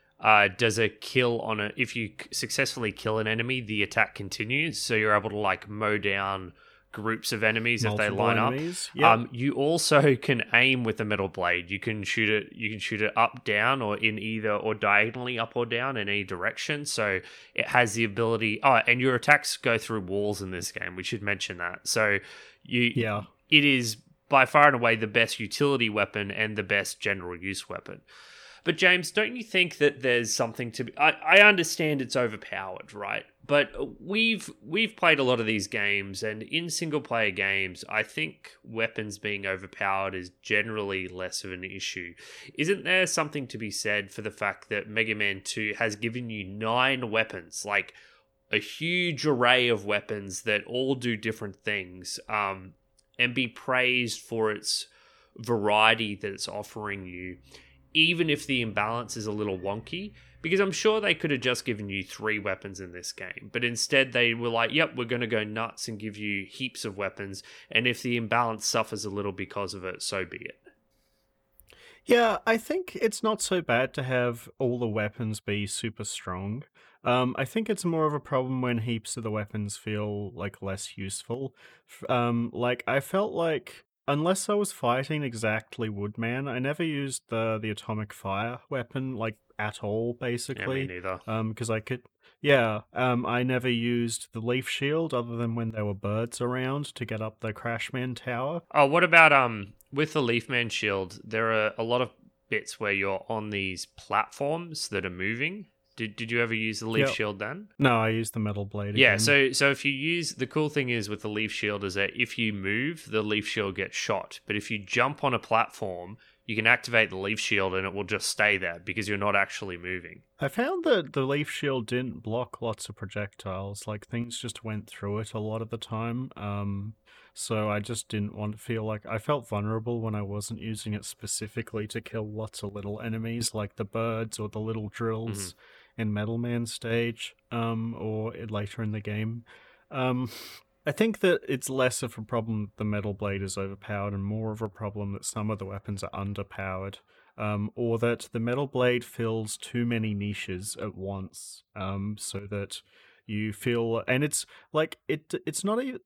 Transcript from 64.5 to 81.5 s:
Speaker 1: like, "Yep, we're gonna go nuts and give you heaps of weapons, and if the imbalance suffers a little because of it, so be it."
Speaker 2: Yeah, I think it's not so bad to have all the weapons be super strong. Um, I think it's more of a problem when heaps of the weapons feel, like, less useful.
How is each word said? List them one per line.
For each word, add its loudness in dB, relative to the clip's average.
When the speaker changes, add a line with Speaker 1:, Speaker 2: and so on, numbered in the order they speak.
Speaker 1:
like, 2
"Yep, 0
we're -2
gonna -2
go 0
nuts -6
and -8
give -8
you -4
heaps -10
of -6
weapons, -6
and 2
if 0
the 0
imbalance 0
suffers -2
a -6
little -2
because -6
of -10
it, -8
so -4
be -14
it." -14
Speaker 2:
Yeah, 6
I 4
think -4
it's 0
not 0
so 0
bad 2
to -4
have 0
all 2
the 0
weapons -2
be -2
super -6
strong. -6
Um, 4
I 0
think -4
it's -2
more 2
of 0
a -2
problem -2
when 0
heaps -4
of -10
the -4
weapons -4
feel, -4
like, -8
less -6
useful. -6